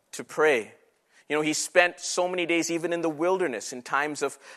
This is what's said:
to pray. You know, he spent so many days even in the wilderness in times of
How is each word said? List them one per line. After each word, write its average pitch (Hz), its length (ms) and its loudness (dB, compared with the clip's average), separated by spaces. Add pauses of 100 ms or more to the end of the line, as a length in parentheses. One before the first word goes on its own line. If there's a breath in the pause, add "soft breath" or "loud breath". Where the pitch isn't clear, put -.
(120)
to 135 100 -12
pray. 127 500 2 (560 soft breath)
You 143 80 0
know, 151 60 2
he 156 100 0
spent 175 460 2
so 180 300 -2
many 180 180 -2
days 165 240 0
even 170 220 -2
in 170 100 0
the 165 80 0
wilderness 160 640 0
in 123 100 -10
times 147 400 -2
of - 160 -4 (180 loud breath)